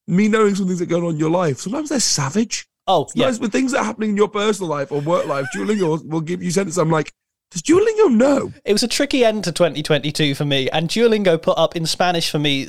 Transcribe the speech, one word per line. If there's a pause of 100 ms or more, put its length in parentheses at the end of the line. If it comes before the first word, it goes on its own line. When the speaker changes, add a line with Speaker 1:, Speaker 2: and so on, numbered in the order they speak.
Speaker 1:
me
knowing
some
things
that
go
on
in
your
life,
sometimes
they're
savage. (200)
Speaker 2:
Oh,
yeah.
Speaker 1:
Sometimes
with
things
that
are
happening
in
your
personal
life
or
work
life, (100)
Duolingo
will,
will
give
you
sentences.
I'm
like, (380)
"Does
Duolingo
know?" (140)
Speaker 2:
It
was
a
tricky
end
to
twenty
twenty-two
for
me,
and
Duolingo
put
up
in
Spanish
for
me